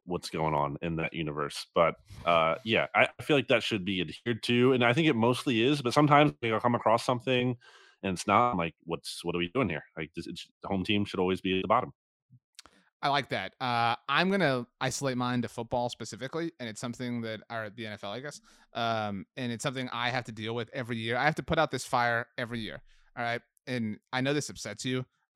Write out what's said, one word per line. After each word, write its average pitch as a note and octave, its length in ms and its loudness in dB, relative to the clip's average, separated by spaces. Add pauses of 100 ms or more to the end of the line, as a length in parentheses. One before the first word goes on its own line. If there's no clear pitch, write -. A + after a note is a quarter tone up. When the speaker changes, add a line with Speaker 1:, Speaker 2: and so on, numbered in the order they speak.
Speaker 1:
what's F2 240 -6
going D#2 240 0
on D2 300 -2
in E2 140 -2
that D#2+ 160 -4
universe, D2 600 -6
but, D#2+ 220 4 (300)
uh, E2 300 4 (100)
yeah, A2 280 2
I, A2+ 140 4 (100)
I - 60 -12
feel D#3 120 2
like C3+ 120 2
that A#2 160 2
should G#2 200 -2
be F#2+ 180 -2
adhered A2+ 420 -6
to, B2 300 6
and B2 100 2
I A#2+ 100 6
think D#3 140 2
it C#3 80 4
mostly A#2 480 2
is, C#3+ 180 2
but A#2+ 100 -2
sometimes, D3 420 6 (100)
like, A2+ 80 0
I'll A2 80 2
come A#2+ 160 2
across A2+ 280 4
something B2 540 0 (480)
and F#2+ 60 0
it's - 160 -4
not, A#2+ 240 6
I'm A#2+ 60 0
like, E2+ 260 -2
"What's, - 400 -8
what E2+ 100 -2
are F2 40 -2
we F2 100 -2
doing B2+ 220 0
here?" D#2 160 -6 (100)
Like, D#2+ 180 -10
this, E2 140 -10
it's, - 180 -12 (160)
the E2 60 -10
home F#2+ 160 -2
team G#2 220 0
should F#2+ 160 -4
always F#2 180 0
be F#2 200 -2
at - 20 -4
the F#2+ 80 -2
bottom. C3+ 240 0 (1080)
Speaker 2:
I D3 60 0
like C#3 220 0
that. G2 320 -4
Uh, A#2 340 2 (140)
I'm D#3+ 200 4
gonna C#3+ 380 2 (140)
isolate C3 340 -2
mine B2 280 0
to A#2 40 -4
football A#2+ 400 -4
specifically, C3 720 -8
and B2 80 -8
it's G#2+ 140 -10
something A#2+ 400 -6
that, A2 180 -6 (100)
or A2+ 200 -8
the A2 180 -12
N G#2+ 60 -8
F G2+ 100 -14
L, G2+ 80 -8
I A#2 80 -8
guess, C#3+ 220 -14 (320)
um, A2 520 -2 (120)
and B2 160 -4
it's A2 100 -8
something C3 300 -4
I A#2+ 160 -2
have B2 160 -2
to A#2+ 80 -12
deal A2 200 -6
with A#2 200 -4
every A#2+ 240 -4
year. A2+ 180 -2
I B2 80 0
have D#3 120 4
to D#3 80 -6
put D#3+ 140 -2
out D#3 140 2
this B2+ 140 -4
fire A#2+ 420 2 (100)
every A#2+ 220 -6
year, F2+ 240 -10 (340)
all B2 60 -4
right? A#2 180 -2 (260)
And A2+ 300 -4 (140)
I C3 80 0
know C3+ 140 0
this D3 160 -2
upsets G#2 340 -12
you, B2+ 220 -2 (300)